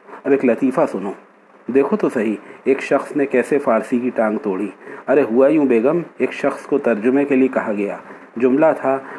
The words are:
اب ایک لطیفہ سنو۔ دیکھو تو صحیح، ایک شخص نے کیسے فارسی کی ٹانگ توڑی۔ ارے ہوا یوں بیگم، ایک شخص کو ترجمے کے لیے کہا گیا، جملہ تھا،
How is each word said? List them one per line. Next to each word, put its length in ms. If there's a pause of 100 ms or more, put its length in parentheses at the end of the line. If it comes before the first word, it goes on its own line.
(240)
اب 60
ایک 140
لطیفہ 360 (120)
سنو۔ 200 (600)
دیکھو 220
تو 120
صحیح، 260 (300)
ایک 180
شخص 340
نے 100
کیسے 320
فارسی 400
کی 120
ٹانگ 280
توڑی۔ 300 (400)
ارے 140
ہوا 260
یوں 180
بیگم، 340 (180)
ایک 140
شخص 340
کو 120
ترجمے 460
کے 120
لیے 120
کہا 240
گیا، 240 (400)
جملہ 300 (140)
تھا، 180 (200)